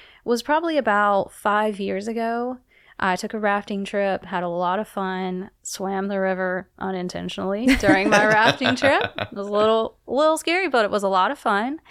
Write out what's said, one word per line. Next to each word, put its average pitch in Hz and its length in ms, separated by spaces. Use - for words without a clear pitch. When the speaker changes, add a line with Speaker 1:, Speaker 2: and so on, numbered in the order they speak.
Speaker 1:
was 233 160
probably 320 360
about 208 540
five 208 480
years 196 280
ago. 233 500
I 185 160
took 208 180
a 214 60
rafting 202 460
trip, 196 400
had 180 180
a 175 60
lot 180 300
of 208 80
fun, 185 640
swam 196 440
the 196 120
river 185 480
unintentionally 185 880
during 196 320
my 208 160
Speaker 2:
<laughs> - 0
Speaker 1:
rafting 226 500
trip. 311 420
It - 160
was 202 140
a 208 40
little, 220 460
little 311 300
scary, 349 300
but 247 160
it 196 80
was 202 120
a 202 40
lot 190 240
of 190 80
fun. 233 400